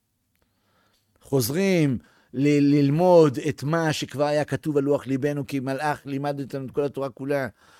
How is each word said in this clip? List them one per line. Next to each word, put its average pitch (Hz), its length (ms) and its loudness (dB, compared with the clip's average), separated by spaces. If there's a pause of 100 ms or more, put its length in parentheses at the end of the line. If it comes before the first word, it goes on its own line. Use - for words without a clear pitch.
(1200)
חוזרים 147 760 0 (360)
ל-, 143 420 4
ללמוד 151 640 6 (100)
את - 140 -6
מה 160 300 -2
שכבר 143 320 -4
היה 147 200 0
כתוב 143 320 -4
על 139 60 4
לוח 139 240 0
ליבנו, 139 400 -4
כי 139 120 -6
מלאך 135 460 -4
לימד 139 340 -6
אותנו 135 260 -10
את 120 60 -14
כל 143 120 -2
התורה 135 260 -6
כולה 135 380 -4 (320)